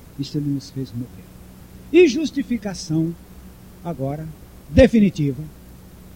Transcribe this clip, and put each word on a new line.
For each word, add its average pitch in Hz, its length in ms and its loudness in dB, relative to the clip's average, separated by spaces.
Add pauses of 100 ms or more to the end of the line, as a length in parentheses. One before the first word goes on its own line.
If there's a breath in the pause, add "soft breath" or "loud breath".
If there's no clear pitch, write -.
(200)
isto 143 180 -6
ele 143 140 -2
nos 139 180 -6
fez 135 220 -10
morrer. 120 340 -12 (680)
E 339 160 8
justificação, 208 1040 -2 (720)
agora, 151 440 -6 (420)
definitiva, 160 720 4 (760)